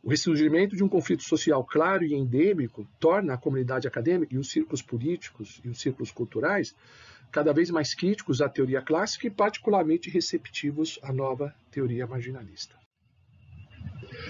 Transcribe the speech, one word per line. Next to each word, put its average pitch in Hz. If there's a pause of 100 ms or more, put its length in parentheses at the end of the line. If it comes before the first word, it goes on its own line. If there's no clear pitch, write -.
O 113
ressurgimento 160
de 190
um 190
conflito 170
social 147
claro 175
e 147
endêmico 135 (120)
torna 175
a 127
comunidade 131
acadêmica 156
e 131
os 139
círculos 156
políticos 123
e 123
os 117
círculos -
culturais 147 (560)
cada 151
vez 170
mais 156
críticos 175
à 143
teoria 131
clássica 170
e 240
particularmente 196
receptivos 160
à 120
nova 135 (160)
teoria 123
marginalista. 120 (1600)